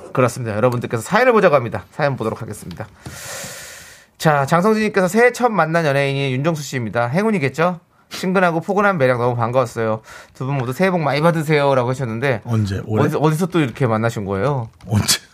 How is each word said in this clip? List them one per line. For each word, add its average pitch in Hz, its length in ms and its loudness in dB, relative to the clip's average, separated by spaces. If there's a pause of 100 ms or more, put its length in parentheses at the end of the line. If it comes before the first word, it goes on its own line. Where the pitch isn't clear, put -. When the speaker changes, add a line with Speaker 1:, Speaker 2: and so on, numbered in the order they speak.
(120)
Speaker 1:
그렇습니다. 117 460 0
여러분들께서 120 460 0
사연을 240 280 2
보자고 190 240 6
합니다. 117 360 -2
사연 143 260 -2
보도록 107 240 -4
하겠습니다. - 460 -12 (1300)
자, 143 280 2
장성진님께서 196 600 2
새해 226 240 4
처음 240 240 0
만난 165 300 2
연예인이 139 480 0
윤정수 147 300 -2
씨입니다. 120 440 -2
행운이겠죠? 170 720 0 (300)
친근하고 180 520 0
포근한 196 380 0
매력 127 200 4
너무 120 160 0
반가웠어요. 117 680 -2 (340)
두 131 100 -8
분 139 140 -2
모두 123 120 -4
새해 185 200 0
복 180 80 0
많이 143 200 0
받으세요.라고 147 680 2
하셨는데 127 560 -2
Speaker 2:
언제? 107 400 0
올해? 110 200 2
Speaker 1:
어디-, 151 140 0
어디서 156 280 2
또 170 120 0
이렇게 135 280 0
만나신 113 380 0
거예요? 113 440 -2 (180)
Speaker 2:
언제? 104 320 0 (140)